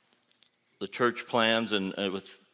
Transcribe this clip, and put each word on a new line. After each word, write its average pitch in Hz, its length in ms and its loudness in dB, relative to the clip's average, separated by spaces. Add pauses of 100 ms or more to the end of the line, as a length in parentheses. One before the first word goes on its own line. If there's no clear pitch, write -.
(800)
the 98 80 -6
church 120 380 -2
plans 113 460 2
and, 95 240 0
uh, 98 160 -2
with - 280 -10 (140)